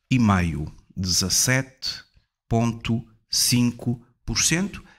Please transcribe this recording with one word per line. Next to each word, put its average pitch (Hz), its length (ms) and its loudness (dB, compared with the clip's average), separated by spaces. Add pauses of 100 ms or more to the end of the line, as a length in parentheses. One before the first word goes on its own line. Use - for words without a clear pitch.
e 131 100 2
meio. 87 540 2 (240)
Dezassete 95 1080 -2 (440)
ponto 113 560 -2 (240)
cinco 120 760 0 (200)
por 117 140 -4
cento 185 460 -2 (140)